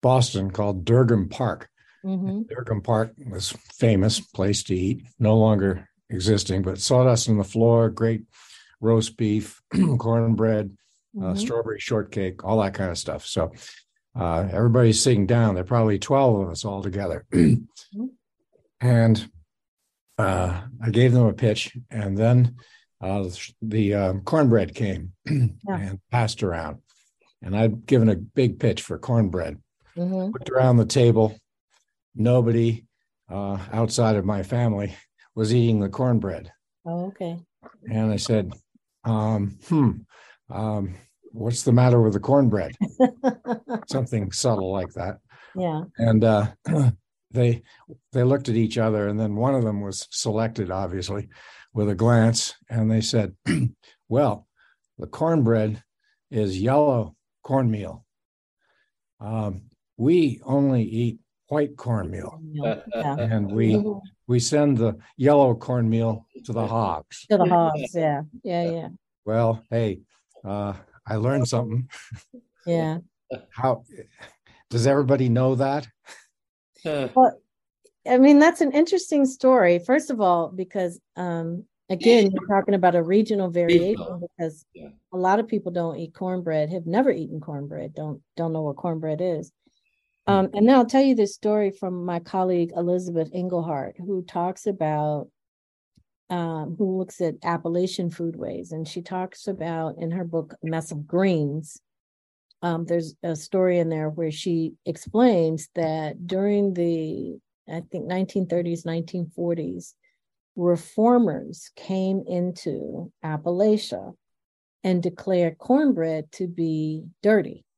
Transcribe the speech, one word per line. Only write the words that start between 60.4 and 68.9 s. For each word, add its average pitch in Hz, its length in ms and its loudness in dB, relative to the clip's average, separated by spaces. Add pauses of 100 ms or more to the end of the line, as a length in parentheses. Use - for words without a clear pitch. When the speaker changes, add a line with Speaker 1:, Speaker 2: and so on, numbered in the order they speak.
Speaker 1:
only 135 400 2
eat 113 360 -2 (280)
white 147 300 -2
cornmeal." 95 640 -6 (120)
Speaker 2:
Yeah. 127 300 -4 (120)
Yeah. 139 240 -4
Speaker 1:
And 110 340 -2
we 110 240 2
Speaker 2:
Mm-hmm. 208 240 -2 (320)
Speaker 1:
We 123 80 2
send 147 380 2
the 110 200 0 (200)
yellow 139 360 6
cornmeal 113 720 -2 (200)
to 120 80 -8
the 113 120 -2
hogs. 104 640 -4
Speaker 2:
To 214 80 4
the 180 120 4
hogs, 160 440 0
yeah. 156 280 -2 (240)
Yeah, 170 260 -2
yeah. 165 160 -8 (380)